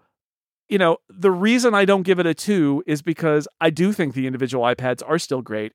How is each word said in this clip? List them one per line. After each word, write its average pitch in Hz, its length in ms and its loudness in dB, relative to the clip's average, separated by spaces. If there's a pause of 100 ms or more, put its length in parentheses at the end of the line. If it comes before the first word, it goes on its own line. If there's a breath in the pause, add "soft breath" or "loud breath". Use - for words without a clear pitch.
(680)
you 208 80 0
know, 170 220 2 (100)
the 190 220 0
reason 226 420 2
I 202 120 4
don't 196 180 2
give 175 160 0
it 175 80 0
a 160 80 0
two 156 520 0
is 151 140 -2
because 151 460 -2 (140)
I 165 100 4
do 175 220 2
think 156 220 -2
the 131 120 -2
individual 127 380 -2
iPads 123 420 -2
are 156 120 0
still 131 220 -4
great, 107 340 -6